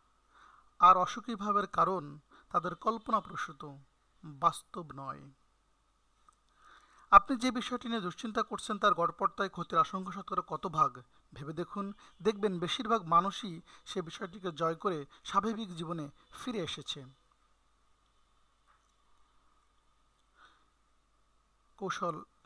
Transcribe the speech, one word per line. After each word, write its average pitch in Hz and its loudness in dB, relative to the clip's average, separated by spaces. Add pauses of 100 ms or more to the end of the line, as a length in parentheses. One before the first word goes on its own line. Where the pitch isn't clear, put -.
(800)
আর 180 12
অসুখী 214 -2
ভাবের 202 0
কারণ 170 0 (320)
তাদের 175 -2
কল্পনাপ্রসূত, 170 -4 (480)
বাস্তব 160 -2
নয়। 139 -12 (1800)
আপনি 226 8
যে 247 -2
বিষয়টি 240 -6
নিয়ে 233 -4
দুশ্চিন্তা 202 -4
করছেন 208 -6
তার 196 4
গড়পড়তায় 170 0
ক্ষতির 170 -2
আশঙ্কা 185 0
শতকরা 185 -4
কত 160 -6
ভাগ 151 0 (320)
ভেবে 139 -10
দেখুন, 196 -6 (300)
দেখবেন 202 0
বেশিরভাগ 208 0
মানুষই 170 2 (260)
সে - -4
বিষয়টিকে 180 -8
জয় 165 0
করে 160 -2 (180)
স্বাভাবিক 202 -2
জীবনে 160 -6 (220)
ফিরে 233 -6
এসেছে। 147 -6 (4000)
কৌশল 175 -4 (240)